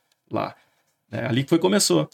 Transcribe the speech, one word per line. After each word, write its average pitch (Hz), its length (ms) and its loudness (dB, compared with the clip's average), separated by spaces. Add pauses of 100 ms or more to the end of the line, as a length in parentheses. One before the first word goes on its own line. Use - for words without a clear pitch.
(300)
lá. 104 240 -6 (560)
Né? 120 160 -6
Ali 120 160 -2
que 139 60 -6
foi, 165 100 4
começou. 180 560 2